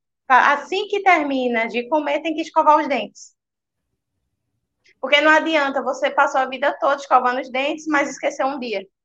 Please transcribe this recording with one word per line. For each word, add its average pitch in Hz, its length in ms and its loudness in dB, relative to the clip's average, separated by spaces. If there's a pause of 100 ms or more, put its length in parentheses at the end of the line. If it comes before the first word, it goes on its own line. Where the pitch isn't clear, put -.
(280)
assim 285 600 2
que 403 140 -4
termina 269 680 0
de 240 200 -6
comer, 294 340 -2
tem 320 120 -4
que 311 80 -4
escovar 302 360 4
os 294 100 -2
dentes. 220 460 -8 (1700)
Porque 277 200 4
não 302 100 6
adianta, 302 520 2
você 262 280 -4
passou 285 300 2
a 262 60 0
vida 262 340 -2
toda 285 160 0
escovando 254 440 0
os 269 100 -10
dentes, 277 360 -4
mas 294 220 0
esqueceu 294 380 -4
um 277 120 -4
dia. 214 280 -6 (180)